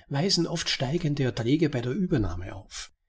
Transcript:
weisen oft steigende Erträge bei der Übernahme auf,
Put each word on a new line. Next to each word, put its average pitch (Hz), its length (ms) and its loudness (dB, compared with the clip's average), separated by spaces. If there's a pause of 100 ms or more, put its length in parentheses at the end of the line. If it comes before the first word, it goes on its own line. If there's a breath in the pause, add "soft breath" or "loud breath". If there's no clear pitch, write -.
weisen 165 400 2
oft - 220 -4
steigende 143 540 0
Erträge 127 460 2
bei 123 120 0
der 123 100 -2
Übernahme 113 640 0
auf, - 380 -14 (160)